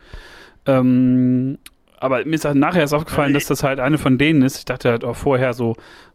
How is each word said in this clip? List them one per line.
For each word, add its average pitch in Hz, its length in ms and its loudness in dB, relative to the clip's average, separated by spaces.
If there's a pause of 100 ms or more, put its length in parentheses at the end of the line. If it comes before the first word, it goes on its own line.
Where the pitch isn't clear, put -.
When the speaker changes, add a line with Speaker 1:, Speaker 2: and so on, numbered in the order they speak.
(640)
Speaker 1:
Ähm, 127 920 2 (400)
aber 131 280 -2
mir 156 80 -4
ist 156 120 -2
halt 143 120 0
nachher 165 240 2
erst 147 140 0
aufgefallen, 147 360 -2
Speaker 2:
Nee. 139 60 0
Speaker 1:
dass - 80 -4
das 143 180 -2
halt 135 160 -2
eine 139 200 0
von 131 180 2
denen 147 240 2
ist. 131 160 0
Ich - 80 -18
dachte 123 240 -2
halt 117 140 0
auch 120 120 -6
vorher 131 380 0
so, 117 220 -4 (400)